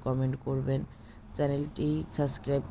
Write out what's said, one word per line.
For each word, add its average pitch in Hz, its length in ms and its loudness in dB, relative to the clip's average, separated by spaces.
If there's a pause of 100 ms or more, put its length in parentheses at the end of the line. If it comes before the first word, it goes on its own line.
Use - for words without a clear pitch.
কমেন্ট 131 400 2
করবেন। 135 360 0 (540)
চ্যানেলটি 143 540 0 (240)
সাবস্ক্রাইব 139 580 4